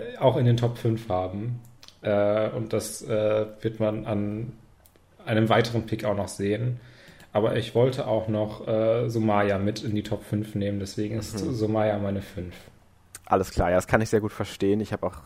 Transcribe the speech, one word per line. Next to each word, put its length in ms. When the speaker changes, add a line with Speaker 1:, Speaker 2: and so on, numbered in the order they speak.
Speaker 1:
auch 180
in 80
den 120
Top 200
fünf 320
haben. 500
Äh, 480
und 240
das, 300
äh, 420
wird 180
man 260
an 460
einem 240
weiteren 360
Pick 180
auch 140
noch 100
sehen. 520
Aber 220
ich 200
wollte 320
auch 200
noch, 400
äh, 420
Somaya 500
mit 240
in 120
die 80
Top 220
fünf 300
nehmen, 260
deswegen 360
ist 280
Speaker 2:
Mhm. 80
Speaker 1:
Somaya 460
meine 220
fünf. 320
Speaker 2:
Alles 260
klar, 180
ja, 80
das 100
kann 140
ich 80
sehr 100
gut 140
verstehen. 480
Ich 100
hab 120
auch 100